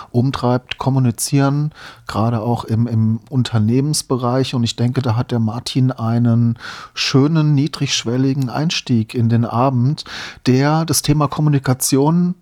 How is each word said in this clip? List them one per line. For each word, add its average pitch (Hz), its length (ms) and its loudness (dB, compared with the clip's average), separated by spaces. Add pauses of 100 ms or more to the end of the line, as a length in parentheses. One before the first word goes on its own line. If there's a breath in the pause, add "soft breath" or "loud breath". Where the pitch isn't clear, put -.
(100)
umtreibt, 123 680 -2
kommunizieren, 139 920 0 (340 loud breath)
gerade 113 360 -2
auch 117 220 -2
im, 113 220 0
im 113 420 0
Unternehmensbereich. 127 1300 0
Und 123 80 0
ich 113 140 -2
denke, 120 260 0
da 110 140 0
hat 123 140 -2
der 123 100 0
Martin 123 500 0
einen 117 680 0 (360 loud breath)
schönen, 151 600 2
niedrigschwelligen 135 960 -2
Einstieg 131 640 -2
in 117 140 0
den 117 160 2
Abend, 123 600 0 (420 loud breath)
der 143 380 2
das 151 180 -2
Thema 151 260 2
Kommunikation 151 1120 2